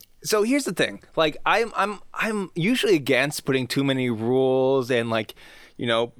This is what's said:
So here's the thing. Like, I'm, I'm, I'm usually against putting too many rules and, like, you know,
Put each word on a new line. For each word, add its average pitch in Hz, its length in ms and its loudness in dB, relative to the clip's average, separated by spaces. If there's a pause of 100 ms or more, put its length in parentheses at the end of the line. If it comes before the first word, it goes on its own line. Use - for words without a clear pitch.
(220)
So 214 200 0
here's 269 220 0
the - 80 -4
thing. 101 300 -2 (140)
Like, 156 300 0
I'm, 202 280 2
I'm, 196 260 -4 (120)
I'm 208 420 -4
usually 214 400 2
against 135 520 0
putting 131 200 0
too 139 180 -2
many 131 260 0
rules 131 800 2
and, 117 180 2
like, 110 260 -2 (440)
you 131 80 -4
know, 117 320 2